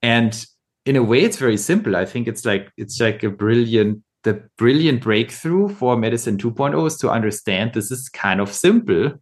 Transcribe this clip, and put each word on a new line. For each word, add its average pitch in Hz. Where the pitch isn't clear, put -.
And 117
in 139
a 127
way, 117
it's 214
very 117
simple. 170
I 90
think 117
it's 113
like, 98
it's 107
like 110
a 110
brilliant, 107
the 104
brilliant 131
breakthrough 160
for 127
medicine 113
two 117
point 143
oh 160
is 156
to -
understand 110
this 107
is -
kind 98
of 101
simple. 156